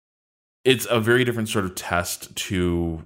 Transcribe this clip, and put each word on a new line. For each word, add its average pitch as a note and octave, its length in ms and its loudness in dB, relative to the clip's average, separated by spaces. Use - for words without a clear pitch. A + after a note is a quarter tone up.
it's B2 220 4
a A#2 100 4
very A#2+ 240 4
different A#2 240 -2
sort G#2+ 160 0
of F2+ 100 -6
test - 640 -4
to E2+ 580 0